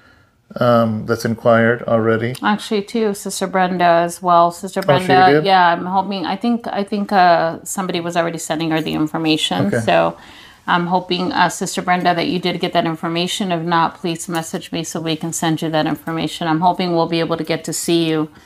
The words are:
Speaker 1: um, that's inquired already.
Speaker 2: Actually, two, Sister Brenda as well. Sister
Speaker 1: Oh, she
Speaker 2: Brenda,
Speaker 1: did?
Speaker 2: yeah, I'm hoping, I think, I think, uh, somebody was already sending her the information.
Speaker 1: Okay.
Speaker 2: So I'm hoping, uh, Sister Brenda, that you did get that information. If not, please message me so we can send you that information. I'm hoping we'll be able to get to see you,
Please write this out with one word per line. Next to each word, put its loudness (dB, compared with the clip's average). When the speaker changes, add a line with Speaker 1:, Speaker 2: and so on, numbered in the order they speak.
Speaker 1:
um, 2
that's -2
inquired 2
already. 0
Speaker 2:
Actually, -2
two, -2
Sister -6
Brenda 0
as 2
well. 4
Sister -8
Speaker 1:
Oh, 4
she -6
Speaker 2:
Brenda, 6
Speaker 1:
did? 4
Speaker 2:
yeah, 6
I'm -4
hoping, -2
I -4
think, -2
I -4
think, -4
uh, 4
somebody -4
was -4
already 0
sending -4
her 0
the -4
information. 0
Speaker 1:
Okay. 0
Speaker 2:
So 2
I'm 0
hoping, -2
uh, 2
Sister -6
Brenda, 0
that -2
you -2
did -4
get -4
that 0
information. -4
If -4
not, 0
please -6
message -6
me -4
so -8
we -2
can -6
send -2
you -2
that 2
information. -6
I'm 0
hoping 0
we'll 2
be -2
able -2
to -4
get -4
to -6
see 0
you, 0